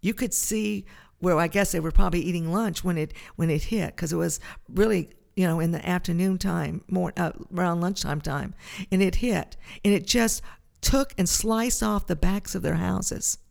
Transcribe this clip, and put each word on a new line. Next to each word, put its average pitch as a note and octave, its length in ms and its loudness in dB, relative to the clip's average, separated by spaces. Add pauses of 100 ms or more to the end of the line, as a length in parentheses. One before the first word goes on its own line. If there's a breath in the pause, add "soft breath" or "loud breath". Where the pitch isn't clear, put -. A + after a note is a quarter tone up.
You G#3+ 100 0
could G#3 220 -4
see G#3 500 -2 (320 loud breath)
where E3+ 220 4
I E3+ 80 2
guess F#3+ 240 0
they F3 80 0
were D#3+ 120 -2
probably F3 300 6
eating E3 300 -2
lunch G3+ 320 0
when F3 140 0
it, D3+ 160 -4 (240 loud breath)
when E3 120 2
it D#3 140 2
hit, - 340 -2
'cause D3 160 -4
it - 40 0
was E3 220 -2 (300 loud breath)
really, G3 400 2 (260)
you F#3 120 4
know, E3 120 2
in E3+ 120 2
the - 180 -4
afternoon F3+ 480 0
time, E3+ 500 -2
more, F3+ 300 -2
uh, F3 140 0 (200)
around F3 300 0
lunchtime F3 400 -2
time, C#3+ 320 -6 (380 loud breath)
and F#3+ 100 4
it F#3+ 140 2
hit, A3+ 420 0 (260 loud breath)
and G3+ 100 6
it F#3+ 120 2
just A3+ 380 2 (380 loud breath)
took C#4 360 2
and F3+ 100 2
sliced A3+ 540 0
off G#3 240 0
the F3+ 100 -2
backs G3 380 0
of G3 80 -4
their D#3 140 0
houses. - 600 -2 (140)